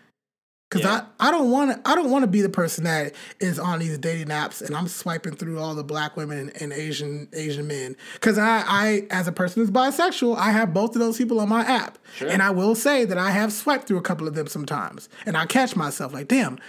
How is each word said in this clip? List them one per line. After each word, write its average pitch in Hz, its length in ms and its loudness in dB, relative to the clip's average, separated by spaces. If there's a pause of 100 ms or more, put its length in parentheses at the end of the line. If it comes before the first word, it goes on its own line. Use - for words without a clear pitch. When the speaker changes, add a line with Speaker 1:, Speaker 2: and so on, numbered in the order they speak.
(720)
Speaker 1:
'Cause 185 120 0
Speaker 2:
Yeah. 214 200 2 (160)
Speaker 1:
I, 240 80 4
I 302 40 6
don't 285 200 4
wanna, 269 340 2
I 277 100 4
don't 320 140 2
wanna 269 180 4
be 196 140 4
the 196 80 2
person 165 360 -2
that 156 280 -2 (280)
is 175 180 0
on 175 200 -2
these 160 200 -4
dating 165 300 -4
apps 151 320 -4
and 143 140 -8
I'm 175 120 -4
swiping 165 480 -6
through 165 240 -6
all 156 160 -6
the 151 80 -6
black 151 340 -4
women 151 200 -6 (120)
and, - 120 -12
and 147 120 -8
Asian, 147 600 -8
Asian 151 340 -6
men. 131 280 -8 (260)
'Cause 214 180 2
I, 220 260 2
I, 208 460 2
as 185 160 -2
a 180 60 -2
person 180 280 0
who's 220 80 2
bisexual, 262 680 2
I 196 140 2
have 214 220 4
both 220 220 2
of 233 40 2
those 226 180 2
people 233 240 2
on 208 80 2
my 226 140 4
app. - 360 0 (160)
Speaker 2:
Sure. 139 140 -4
Speaker 1:
And 190 120 4
I 196 80 6
will 196 240 4
say 254 320 4
that 180 140 0
I 190 120 2
have 214 220 2
swiped 277 340 0
through 190 120 2
a - 20 -2
couple 156 260 -2
of 151 60 -6
them 151 140 -4
sometimes. 143 640 -8 (180)
And 160 100 -2
I 160 80 0
catch 254 300 2
myself 143 380 -4
like, 139 160 -10
"Damn, 175 280 2 (120)